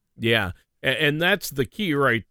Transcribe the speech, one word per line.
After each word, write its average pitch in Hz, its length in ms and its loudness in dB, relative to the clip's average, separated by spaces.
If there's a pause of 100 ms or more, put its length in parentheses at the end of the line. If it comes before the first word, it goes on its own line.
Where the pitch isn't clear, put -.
(180)
Yeah, 110 340 0 (320)
a-, 131 180 0
and 151 200 0
that's 185 280 0
the 135 160 -2
key 196 280 -4
right 135 380 2